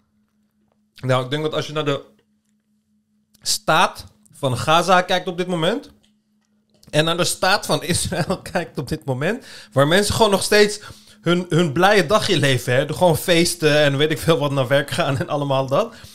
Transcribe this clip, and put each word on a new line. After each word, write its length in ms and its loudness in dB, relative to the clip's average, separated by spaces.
Nou, 300 -2
ik 60 -12
denk 120 -4
dat 120 -4
als 120 -4
je 60 -14
naar 120 -4
de 180 -4
staat 640 -2
van 260 -4
Gaza 440 4
kijkt 260 -4
op 80 -8
dit 100 -4
moment 440 -2
en 140 0
naar 120 -2
de 80 -2
staat 420 -2
van 160 -2
Israël 640 -4
<laughs> 60 -14
kijkt 260 -6
op 100 -8
dit 160 -8
moment, 400 -4
waar 160 4
mensen 260 2
gewoon 160 4
nog 120 2
steeds 380 2
hun, 280 0
hun 240 2
blije 340 4
dagje 320 0
leven, 360 0
hè, 120 2
door 100 -8
gewoon 200 4
feesten 640 2
en 180 2
weet 140 0
ik 80 -4
veel 200 0
wat, 120 -2
naar 180 -2
werk 220 0
gaan 280 -2
en 100 -6
allemaal 380 -2
dat. 280 -2